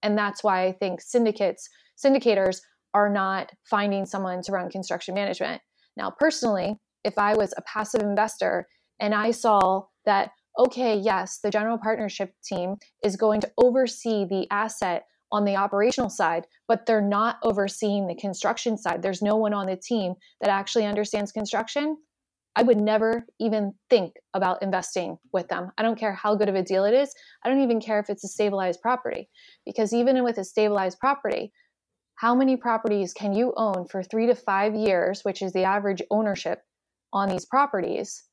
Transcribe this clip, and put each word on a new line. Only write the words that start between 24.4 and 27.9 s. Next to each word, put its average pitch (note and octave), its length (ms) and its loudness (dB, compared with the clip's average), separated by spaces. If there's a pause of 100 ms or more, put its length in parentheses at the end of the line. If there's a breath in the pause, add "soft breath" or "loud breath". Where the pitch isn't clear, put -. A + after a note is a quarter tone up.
investing F#3 560 -4 (140)
with F3 160 -2
them. F3+ 280 -6
I G#3+ 60 -2
don't A3+ 160 0
care G#3+ 160 -2
how G#3 220 0
good G3+ 120 2
of G3 60 0
a F#3+ 80 2
deal F#3+ 220 2
it G#3+ 100 4
is. C4+ 180 2 (320 loud breath)
I A3 40 0
don't C4+ 140 4
even A#3 180 2
care G#3+ 180 -2